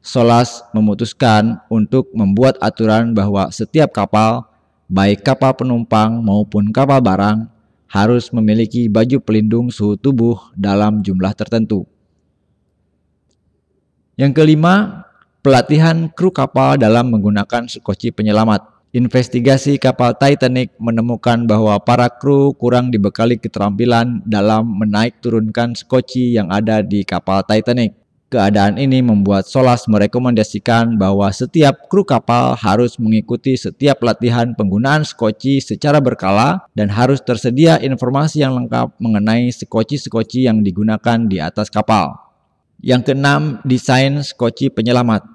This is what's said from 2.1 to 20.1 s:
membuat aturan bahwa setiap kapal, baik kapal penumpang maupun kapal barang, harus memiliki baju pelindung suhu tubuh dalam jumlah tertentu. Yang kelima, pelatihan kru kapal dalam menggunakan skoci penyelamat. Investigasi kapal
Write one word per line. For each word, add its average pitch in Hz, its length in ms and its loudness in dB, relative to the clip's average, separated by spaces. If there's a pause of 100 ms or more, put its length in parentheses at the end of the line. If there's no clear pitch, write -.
membuat 110 480 2
aturan 110 480 0
bahwa 101 400 -2
setiap 143 400 -2
kapal, 110 560 0 (400)
baik 98 320 0
kapal 135 320 0
penumpang 117 720 -2
maupun 104 480 0
kapal 135 320 2
barang, 107 480 0 (400)
harus 113 400 0
memiliki 113 560 0
baju 117 320 2
pelindung 110 480 0
suhu 104 320 -2
tubuh 117 400 0 (160)
dalam 101 480 0
jumlah 95 320 -2
tertentu. 107 480 -2 (2250)
Yang 139 240 2
kelima, 170 640 2 (380)
pelatihan 160 680 2
kru 185 180 0
kapal 135 480 0
dalam 120 320 2
menggunakan 104 560 -2
skoci - 460 -8
penyelamat. 107 500 0 (300)
Investigasi 131 880 0
kapal 123 340 0